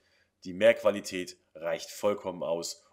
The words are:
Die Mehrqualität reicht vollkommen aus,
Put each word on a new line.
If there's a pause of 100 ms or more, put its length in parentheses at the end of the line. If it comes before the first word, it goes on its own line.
(440)
Die
Mehrqualität (160)
reicht
vollkommen
aus,